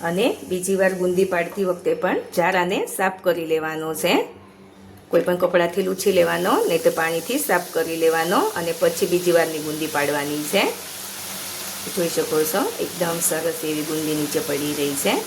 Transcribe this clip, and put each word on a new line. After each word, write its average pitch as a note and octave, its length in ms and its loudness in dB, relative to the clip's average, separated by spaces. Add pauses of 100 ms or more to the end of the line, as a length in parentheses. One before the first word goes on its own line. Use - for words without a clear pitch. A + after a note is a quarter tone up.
અને F3+ 180 2 (240)
બીજી F#3 320 0
વાર F#3+ 200 4
ગુંદી F3+ 320 2
પાડતી F3 360 0
વખતે F3 220 0 (120)
પણ G3 140 2 (200)
જારાને F#3 420 2 (160)
સાફ - 300 0
કરી E3+ 280 0
લેવાનો D#3 360 -2 (120)
છે. F3+ 120 2 (960)
કોઈ F3 160 4
પણ F3+ 180 0
કપડાથી F3 440 2
લૂછી F#3 320 2
લેવાનો, E3+ 320 2 (180)
નહીં E3 160 0
તો E3+ 140 6
પાણીથી E3 400 0 (100)
સાફ F3+ 260 2
કરી E3 300 -2
લેવાનો E3 340 4 (200)
અને E3+ 200 -4
પછી F3+ 340 2
બીજી F3 240 4
વારની D#3+ 300 0
ગુંદી D#3 280 -6
પાડવાની D3 480 0 (100)
છે. G3+ 100 4 (1300)
જોઈ E3+ 200 0
શકો D#3 220 0 (140)
છો, G3+ 100 0 (220)
એકદમ E3+ 340 -2 (100)
સરસ D#3+ 320 -2 (100)
એવી D3+ 220 -2
ગુંદી D#3 280 -2
નીચે D3 280 -2
પડી D3 320 -2
રહી C#3+ 240 0
છે. G3 100 2 (140)